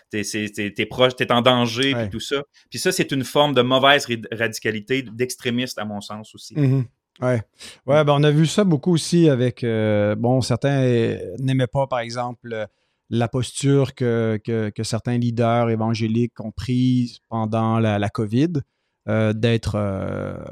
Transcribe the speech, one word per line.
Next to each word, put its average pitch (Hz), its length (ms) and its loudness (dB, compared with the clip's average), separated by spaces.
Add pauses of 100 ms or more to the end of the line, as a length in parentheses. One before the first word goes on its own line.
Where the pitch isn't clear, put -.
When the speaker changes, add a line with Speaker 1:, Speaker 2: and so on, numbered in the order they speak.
(100)
Speaker 1:
t'es, 107 120 -4
c'est, 107 320 -4
t'es, 104 160 -4
t'es 110 140 -4
proche, 127 320 2
t'es 127 160 -2
en 120 80 4
danger, 123 540 2
Speaker 2:
Ouais. 117 80 -2
Speaker 1:
puis 104 80 -4
tout 110 100 -8
ça. 143 220 -4 (260)
Puis 123 100 -14
ça, 185 140 0
c'est 180 180 -2
une 135 140 -2
forme 147 300 2
de 127 80 6
mauvaise 135 420 4
ré-, 117 160 -4 (120)
radicalité, 113 680 -4
d'extrémiste, 123 760 -4
à 107 80 -6
mon 104 160 -8
sens 107 320 -16
aussi. - 240 -20
Speaker 2:
Mhm. 135 260 2 (380)
Ouais. 123 200 0 (440)
Ouais, 147 180 4
ben, 147 120 4
on 143 60 4
a 151 80 6
vu 151 140 4
ça 208 200 2
beaucoup 175 280 2
aussi 165 380 4
avec, 123 340 0
euh, 107 500 2
bon, 117 280 2
certains, 135 400 0
euh, 113 340 2 (220)
n'aimaient 131 280 0
pas, 139 200 -2
par 127 140 -2
exemple, 120 520 -8
euh, 110 140 -6 (420)
la 113 200 0
posture 139 640 0
que, 113 500 0
que, 113 260 -2
que 110 120 -8
certains 113 340 -4
leaders 117 540 0
évangéliques 113 680 -2
ont 107 100 -10
prise 127 720 0 (100)
pendant 113 480 0
la, 107 200 2
la 101 120 -2
covid, 117 380 0 (600)
euh, 110 240 2
d'être, 110 440 0
euh, 95 600 -4 (160)